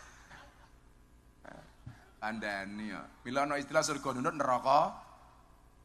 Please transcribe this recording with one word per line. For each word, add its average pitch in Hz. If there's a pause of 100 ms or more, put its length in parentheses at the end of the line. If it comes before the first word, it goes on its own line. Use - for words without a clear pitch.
(2250)
Kandhani 104
ya. 90 (240)
Mila 139
ana 143
istilah 151
surga 135
nunut 160
neraka. 139 (960)